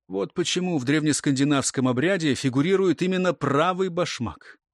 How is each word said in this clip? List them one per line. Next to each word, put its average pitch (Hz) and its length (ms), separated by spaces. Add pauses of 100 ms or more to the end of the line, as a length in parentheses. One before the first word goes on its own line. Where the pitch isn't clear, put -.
Вот 95 260
почему 180 440
в 127 60
древнескандинавском 143 1040
обряде 151 480
фигурирует 165 640
именно 185 320
правый 175 560
башмак, 156 680 (160)